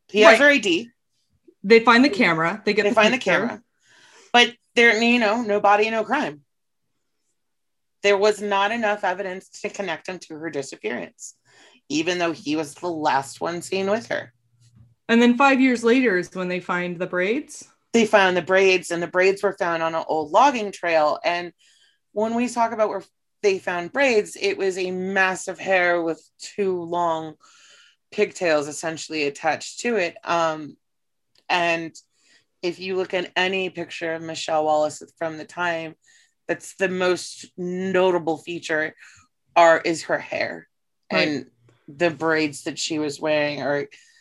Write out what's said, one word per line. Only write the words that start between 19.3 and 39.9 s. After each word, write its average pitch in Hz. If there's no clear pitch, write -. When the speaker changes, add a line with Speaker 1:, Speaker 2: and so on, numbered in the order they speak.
Speaker 1:
were 196
found 170
on 165
an 165
old 151
logging 220
trail. 156
And 175
when 226
we 240
talk 233
about 208
where -
they 190
found 175
braids, 233
it 196
was 190
a 185
massive 185
hair 175
with 160
two 185
long 165
pigtails 165
essentially 156
attached -
to 240
it. 175
Um, 160
and 170
if 175
you 190
look 185
at 180
any 185
picture 165
of 165
Michelle 160
Wallace 151
from 160
the 151
time, 165
that's -
the 190
most 180
notable 180
feature 156
are, 165
is 165